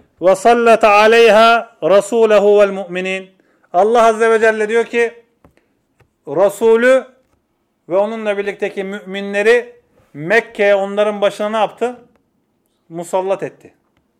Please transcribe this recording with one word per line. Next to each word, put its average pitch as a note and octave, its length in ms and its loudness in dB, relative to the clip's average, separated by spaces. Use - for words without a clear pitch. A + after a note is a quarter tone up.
"Ve F#3 140 2
sallata A#3 540 2
aleyha A3 920 2
rasulehu G#3 760 2
vel G3+ 120 2
mu'minin." F#3 580 -10
Allah A3 320 2
Azze A3+ 260 0
ve A3+ 80 2
Celle A3 300 0
diyor A3+ 160 -2
ki, A#3 280 -4
Resulü A3+ 800 2
ve E3+ 80 -2
onunla G#3 400 -4
birlikteki G3 460 -8
müminleri G3+ 920 -4
Mekke'ye G3+ 600 -2
onların G3+ 460 -4
başına G#3 280 -4
ne A3 80 -6
yaptı? A3+ 380 -4
Musallat F#3 540 -6
etti. - 300 -16